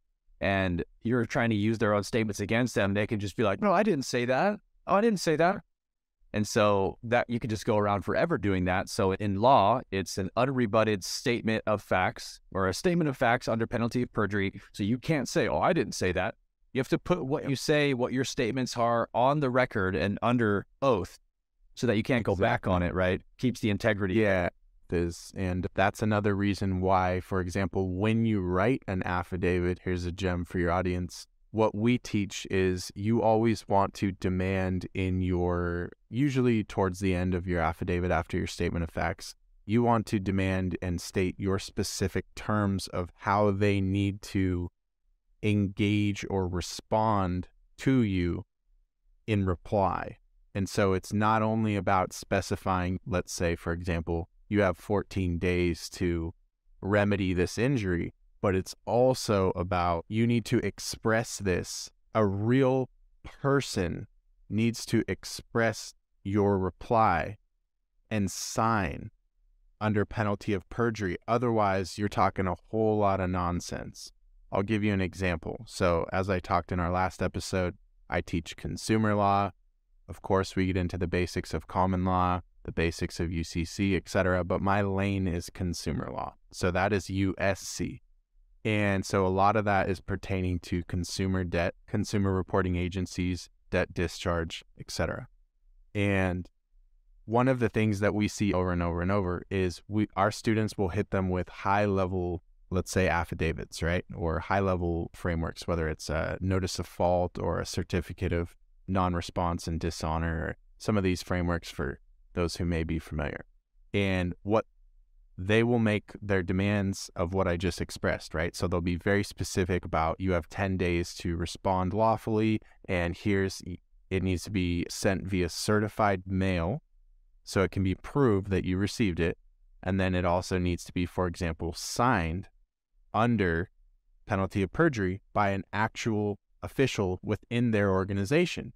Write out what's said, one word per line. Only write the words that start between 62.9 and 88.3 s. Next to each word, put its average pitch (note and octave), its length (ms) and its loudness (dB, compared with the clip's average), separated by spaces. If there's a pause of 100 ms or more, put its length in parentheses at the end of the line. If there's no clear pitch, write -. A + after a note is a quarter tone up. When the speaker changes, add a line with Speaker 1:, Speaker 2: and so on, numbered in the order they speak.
Speaker 2:
person A2 800 -2 (420)
needs A2 380 -2
to A#2 220 2
express - 880 -4 (280)
your G2+ 360 4
reply F#2+ 800 2 (720)
and G2+ 180 2
sign G#2+ 800 -2 (720)
under G#2 240 2
penalty G#2 480 -2
of F#2 160 -4
perjury. G#2+ 480 -2 (100)
Otherwise, A2 720 0
you're G#2 100 0
talking F#2+ 400 0
a F2 80 -2 (140)
whole A2 300 2
lot G2 200 2
of F#2 100 0
nonsense. - 840 -4 (380)
I'll G2 120 0
give G#2 220 0
you G#2 80 2
an F#2+ 80 2
example. F#2 640 -4
So F2 460 2
as F#2+ 160 0
I F#2 100 0
talked F2 320 -2
in F2+ 80 0
our F2 120 0
last F2+ 300 -2
episode, F#2 540 -2 (340)
I F2 120 0
teach - 340 -6
consumer A2 600 0
law. G2+ 360 2 (560)
Of - 140 -16
course, G2 340 0
we F#2+ 120 2
get F#2 100 0
into F2+ 220 -2
the F2+ 80 -2
basics F2+ 460 -2
of E2 140 -6
common F#2 380 0
law, F2+ 360 2 (220)
the - 80 -10
basics E2+ 480 -2
of F2 140 -4
U E2 100 -2
C E2+ 220 -4
C, G2 300 0
et E2 120 -2
cetera, F#2 360 2
but F2+ 180 -2
my G2 200 2
lane G2 460 0
is E2 220 -4
consumer - 640 -6
law. - 220 -8 (160)
So - 200 -2
that F#2 220 2
is G2 160 0
U F#2+ 300 0
S F#2+ 200 0
C. - 420 -8 (600)